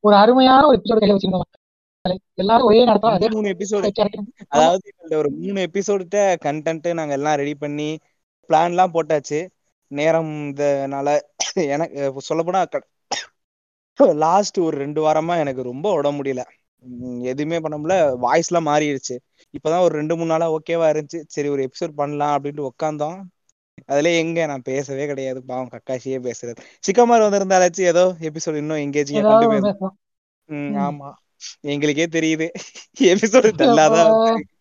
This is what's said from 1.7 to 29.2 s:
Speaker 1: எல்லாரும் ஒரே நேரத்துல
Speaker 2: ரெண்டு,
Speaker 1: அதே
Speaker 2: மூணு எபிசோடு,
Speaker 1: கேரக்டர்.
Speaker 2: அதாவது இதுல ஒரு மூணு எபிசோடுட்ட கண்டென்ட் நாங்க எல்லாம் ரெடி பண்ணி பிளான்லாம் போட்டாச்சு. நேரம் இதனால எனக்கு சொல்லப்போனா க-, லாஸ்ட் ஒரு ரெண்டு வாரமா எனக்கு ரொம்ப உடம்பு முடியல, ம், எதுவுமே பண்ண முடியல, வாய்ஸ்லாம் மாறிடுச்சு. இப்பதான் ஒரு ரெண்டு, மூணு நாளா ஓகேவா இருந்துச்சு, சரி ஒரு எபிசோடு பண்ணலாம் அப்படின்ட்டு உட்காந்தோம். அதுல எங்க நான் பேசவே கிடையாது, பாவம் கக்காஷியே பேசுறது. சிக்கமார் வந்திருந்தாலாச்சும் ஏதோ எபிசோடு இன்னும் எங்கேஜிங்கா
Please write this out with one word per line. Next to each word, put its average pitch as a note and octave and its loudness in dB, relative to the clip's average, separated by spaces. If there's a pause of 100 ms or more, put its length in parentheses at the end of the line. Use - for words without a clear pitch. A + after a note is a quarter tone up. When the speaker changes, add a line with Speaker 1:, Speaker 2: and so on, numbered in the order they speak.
Speaker 1:
எல்லாரும் A#3 2
ஒரே A3 6
நேரத்துல A3 4
Speaker 2:
ரெண்டு, F3+ 0
Speaker 1:
அதே A3+ 0
Speaker 2:
மூணு G#3+ -2
எபிசோடு, G3+ -2
Speaker 1:
கேரக்டர். G3+ -6
Speaker 2:
அதாவது E3 2
இதுல D#3+ -8
ஒரு D3 0
மூணு F#3 -6
எபிசோடுட்ட F#3+ -4 (220)
கண்டென்ட் D#3 -4
நாங்க D3+ -4
எல்லாம் D3 -2
ரெடி C#3+ -4
பண்ணி D3 -6 (600)
பிளான்லாம் F3 2
போட்டாச்சு. D3+ -2 (500)
நேரம் D#3 0 (100)
இதனால C#3 -2 (600)
எனக்கு C#3 -4
சொல்லப்போனா E3+ -2
க-, C#3 -8 (1300)
லாஸ்ட் F3+ 0
ஒரு D#3+ -2
ரெண்டு D3 -6
வாரமா D#3 0
எனக்கு C3+ -4
ரொம்ப B2+ -8
உடம்பு C#3+ -2
முடியல, C3+ -6 (420)
ம், B2 -12
எதுவுமே D3 -4
பண்ண D#3 -8
முடியல, D#3+ -2 (220)
வாய்ஸ்லாம் D#3+ 0
மாறிடுச்சு. D3 0 (400)
இப்பதான் E3 0
ஒரு D#3+ 2
ரெண்டு, D#3 -4
மூணு E3 -4
நாளா D#3+ 0
ஓகேவா D#3+ 0
இருந்துச்சு, D#3 -4
சரி C#3+ -4
ஒரு C#3 -2
எபிசோடு D3+ -8
பண்ணலாம் D3 -2
அப்படின்ட்டு C#3+ -6
உட்காந்தோம். D#3 -6 (680)
அதுல D3 0
எங்க E3 -2
நான் C#3 -8
பேசவே C3+ -6
கிடையாது, C3+ -8
பாவம் B2+ -10
கக்காஷியே C3 -8
பேசுறது. A#2+ -10 (220)
சிக்கமார் A#3 4
வந்திருந்தாலாச்சும் F#3 2
ஏதோ F3 4 (160)
எபிசோடு D#3 -6
இன்னும் D3+ -4
எங்கேஜிங்கா C#3+ -2